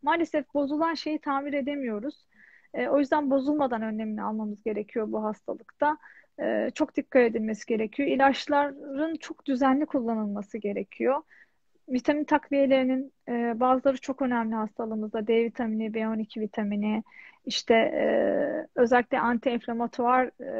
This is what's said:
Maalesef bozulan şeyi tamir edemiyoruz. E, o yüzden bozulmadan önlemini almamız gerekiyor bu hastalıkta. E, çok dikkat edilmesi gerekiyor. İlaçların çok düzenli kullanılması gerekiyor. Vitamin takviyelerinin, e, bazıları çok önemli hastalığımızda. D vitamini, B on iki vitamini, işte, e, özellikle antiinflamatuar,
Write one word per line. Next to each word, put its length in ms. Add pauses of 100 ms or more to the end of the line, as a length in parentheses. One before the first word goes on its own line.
Maalesef 520
bozulan 400
şeyi 260
tamir 340
edemiyoruz. 720 (480)
E, 140
o 120
yüzden 300
bozulmadan 520
önlemini 420
almamız 400
gerekiyor 480
bu 120
hastalıkta. 760 (440)
E, 340
çok 200
dikkat 260
edilmesi 440
gerekiyor. 440
İlaçların 1080
çok 300
düzenli 400
kullanılması 720
gerekiyor. 640 (680)
Vitamin 340
takviyelerinin, 920 (160)
e, 300
bazıları 380
çok 240
önemli 340
hastalığımızda. 720
D 160
vitamini, 500
B 140
on 120
iki 220
vitamini, 640 (420)
işte, 280
e, 300 (720)
özellikle 440
antiinflamatuar, 1080 (340)